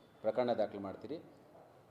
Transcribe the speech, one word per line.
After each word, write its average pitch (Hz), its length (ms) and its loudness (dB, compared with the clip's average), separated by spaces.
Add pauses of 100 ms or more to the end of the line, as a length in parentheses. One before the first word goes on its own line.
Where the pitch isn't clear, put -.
(200)
ಪ್ರಕರಣ 120 320 4
ದಾಖಲು 104 280 0
ಮಾಡ್ತೀರಿ. 107 380 -8 (720)